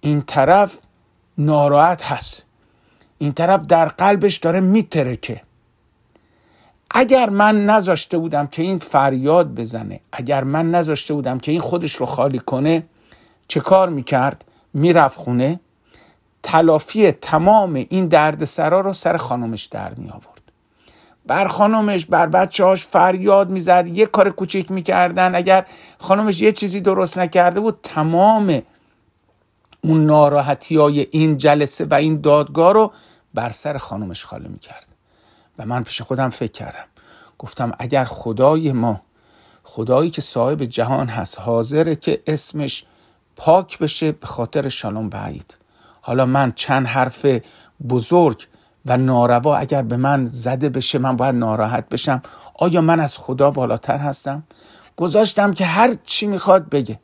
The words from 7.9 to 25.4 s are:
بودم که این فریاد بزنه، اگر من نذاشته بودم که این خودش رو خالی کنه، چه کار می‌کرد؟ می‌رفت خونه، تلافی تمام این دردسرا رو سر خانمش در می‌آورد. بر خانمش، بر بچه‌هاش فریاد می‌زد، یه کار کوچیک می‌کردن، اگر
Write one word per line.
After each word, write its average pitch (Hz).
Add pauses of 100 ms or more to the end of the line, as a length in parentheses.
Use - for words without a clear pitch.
بودم 151
که 160
این 185
فریاد 139
بزنه، 110 (120)
اگر 135
من 160
نذاشته 156
بودم 131
که 147
این 170
خودش 170
رو 123
خالی 127
کنه، 156 (600)
چه 151
کار 190
می‌کرد؟ 139 (300)
می‌رفت 156
خونه، 127 (840)
تلافی 165
تمام 185
این 180
دردسرا 156
رو 196
سر 170
خانمش 120
در 101
می‌آورد. - (840)
بر 185
خانمش، 208
بر 170
بچه‌هاش 185
فریاد 185
می‌زد، 180
یه 185
کار 202
کوچیک 190
می‌کردن، 185
اگر 185 (320)